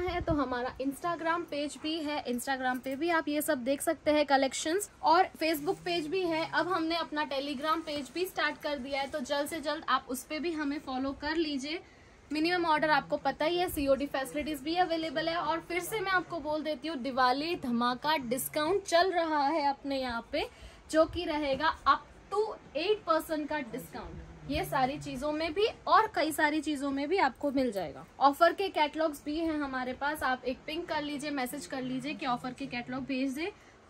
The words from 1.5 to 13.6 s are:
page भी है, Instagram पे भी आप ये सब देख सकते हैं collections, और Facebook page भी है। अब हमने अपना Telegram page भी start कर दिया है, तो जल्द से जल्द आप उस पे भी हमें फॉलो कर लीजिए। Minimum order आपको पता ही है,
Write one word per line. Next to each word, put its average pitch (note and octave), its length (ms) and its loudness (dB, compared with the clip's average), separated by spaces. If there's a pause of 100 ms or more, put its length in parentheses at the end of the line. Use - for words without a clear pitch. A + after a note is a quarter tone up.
page D4 320 -4
भी D#4 160 -2
है, D4 260 -4
Instagram B3+ 540 -2
पे C4 180 -6
भी D#4+ 140 -2
आप E4 180 0
ये D4 140 0
सब D4 220 -2
देख C#4 180 0
सकते D#4 280 0
हैं D4+ 160 4
collections, C#4+ 640 2 (120)
और E4+ 340 6
Facebook D#4+ 480 0
page E4+ 220 -2
भी F#4 160 0
है। E4 280 0
अब E4 220 0
हमने E4 240 0
अपना D4+ 340 -2
Telegram D4 560 -2
page D4 280 -6
भी E4+ 120 0
start D4+ 360 -2
कर D4 160 -2
दिया C4+ 220 -4
है, C#4 80 -2
तो D4+ 120 -4
जल्द C#4+ 280 -2
से D#4+ 120 -6
जल्द D4+ 280 -4
आप B3+ 200 2
उस C4 160 -6
पे D#4 140 -6
भी E4 140 -2
हमें D4+ 280 -2
फॉलो C4+ 400 -4
कर D4+ 160 -2
लीजिए। D4+ 440 -2 (500)
Minimum E4+ 360 2
order D#4 240 4
आपको C#4+ 280 2
पता C4+ 260 0
ही F4 140 2
है, F4+ 120 2